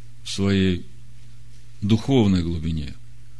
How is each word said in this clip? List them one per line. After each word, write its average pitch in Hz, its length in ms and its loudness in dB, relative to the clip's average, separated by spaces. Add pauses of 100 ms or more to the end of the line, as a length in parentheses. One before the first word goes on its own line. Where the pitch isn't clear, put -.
(240)
в - 60 -8
своей 95 560 2 (960)
духовной 104 600 4
глубине. 80 500 -2 (460)